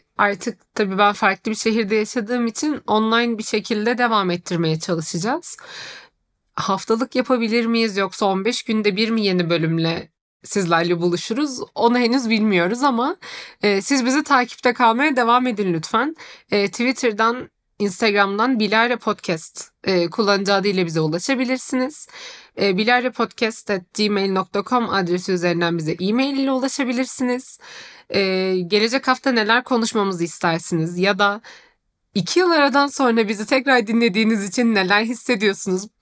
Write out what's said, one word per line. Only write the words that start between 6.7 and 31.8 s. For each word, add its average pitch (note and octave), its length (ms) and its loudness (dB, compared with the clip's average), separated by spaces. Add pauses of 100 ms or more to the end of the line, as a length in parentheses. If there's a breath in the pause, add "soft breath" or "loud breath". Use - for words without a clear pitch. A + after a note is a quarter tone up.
yapabilir A#3 500 0
miyiz A3+ 320 0
yoksa G3 280 -2
on F#3+ 200 0
beş A#3+ 180 -2
günde G#3 320 0
bir A3 140 0
mi A3 160 0
yeni F3+ 240 0
bölümle E3 600 0 (340)
sizlerle E3+ 580 0
buluşuruz? A#3 580 -2 (160)
Onu A#3 220 4
henüz A#3+ 320 0
bilmiyoruz G#3+ 540 2
ama, C4 340 0 (440 loud breath)
e, G3+ 200 2
siz C4+ 240 0
bizi C#4 180 2
takipte B3 500 0
kalmaya B3 420 2
devam B3 320 2
edin G3 260 0
lütfen. A3+ 420 -2 (360 loud breath)
E, G3+ 160 2
Twitter'dan, A#3+ 840 -2 (300)
Instagram'dan G#3 800 2
Bilare A3 380 2
Podcast, - 760 -6 (120)
e, F3 260 2
kullanıcı G3 440 2
adıyla F#3+ 320 2
bize E3 160 -2
ulaşabilirsiniz. B3+ 1040 -2 (540 loud breath)
E, G3 160 2
bilarepodcast A#3+ 920 -2
at F#3+ 240 -4
gmail G3 380 0
nokta F#3+ 320 -2
com A#3+ 260 0
adresi F3+ 420 0
üzerinden E3+ 460 0
bize D#3 140 -4
e-mail B3+ 460 0
ile C4+ 140 0
ulaşabilirsiniz. B3+ 1080 -2 (500 loud breath)
E, F#3+ 440 0 (140)
gelecek A3 400 2
hafta - 240 2
neler A3+ 320 2
konuşmamızı G#3 600 0
istersiniz E3 760 -2
ya F#3+ 220 2
da G3+ 220 0 (720 loud breath)